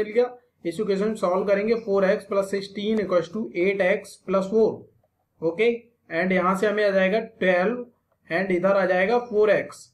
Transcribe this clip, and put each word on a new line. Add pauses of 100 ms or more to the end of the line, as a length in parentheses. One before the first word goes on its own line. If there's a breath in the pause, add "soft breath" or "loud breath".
मिल
गया। (360 loud breath)
इस
equation
सॉल्व
करेंगे,
four
x
plus
sixteen
equals
to (140)
eight
x (100)
plus
four। (720)
Okay, (460)
and
यहाँ
से
हमें
आ
जाएगा (200)
ट्वेल्व (440)
and
इधर
आ
जाएगा (120)
फ़ोर
एक्स।